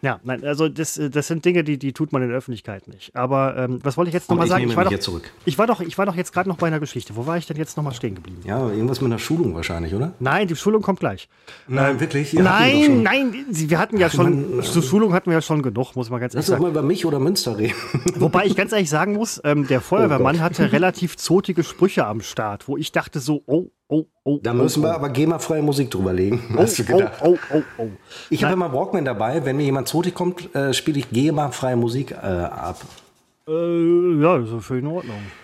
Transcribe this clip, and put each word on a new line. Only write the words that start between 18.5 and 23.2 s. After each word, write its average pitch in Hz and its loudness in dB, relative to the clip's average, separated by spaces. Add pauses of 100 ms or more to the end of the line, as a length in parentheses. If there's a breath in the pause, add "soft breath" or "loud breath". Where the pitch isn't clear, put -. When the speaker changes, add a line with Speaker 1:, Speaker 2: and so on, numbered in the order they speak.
Speaker 1:
ganz 202 0
ehrlich 196 2
sagen 165 0
muss, 214 -4
ähm, 147 2
der 131 4
Speaker 2:
Oh - -6
Speaker 1:
Feuerwehrmann 151 4
Speaker 2:
Gott. 160 2
Speaker 1:
hatte 165 2
relativ 175 2
zotige 180 2
Sprüche 180 2
am 107 -4
Start, 104 -6
wo 139 -2
ich 151 -6
dachte - -4
so, 143 -2